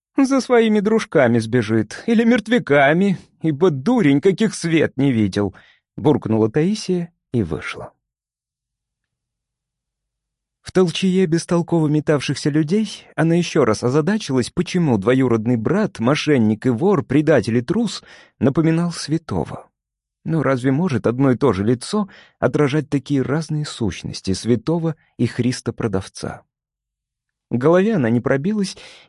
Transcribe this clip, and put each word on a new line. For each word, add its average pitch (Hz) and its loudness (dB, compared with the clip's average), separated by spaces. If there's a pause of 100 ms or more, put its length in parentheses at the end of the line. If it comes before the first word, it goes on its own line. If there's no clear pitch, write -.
(160)
"За 269 2
своими 226 2
дружками 165 2
сбежит, 110 0
или 233 4
мертвяками, 185 2 (240)
ибо 160 2
дурень, 143 2
каких 202 2
свет 160 -2
не 139 2
видел", 104 0 (420)
буркнула 110 0
Таисия 180 -2 (200)
и 120 0
вышла. - -8 (2750)
В - -20
толчее 185 2
бестолково 165 0
метавшихся 147 -2
людей 160 -2 (100)
она 165 2
ещё 170 2
раз 107 0
озадачилась, 143 0
почему 165 0
двоюродный 120 2
брат, 151 -2
мошенник 120 0
и 127 2
вор, 147 0
предатель 135 2
и 123 0
трус, 202 -4 (360)
напоминал 160 0
святого. - -6 (560)
Ну, 160 -2
разве 131 0
может 135 0
одно 127 2
и 120 -2
то 131 2
же 95 -2
лицо 156 -2 (300)
отражать 147 0
такие 139 -2
разные 151 -4
сущности - -6
святого 156 -2 (220)
и 123 0
Христа-продавца? - -6 (1080)
К 117 -2
голове 180 2
она 123 0
не 120 2
пробилась, 190 -2 (320)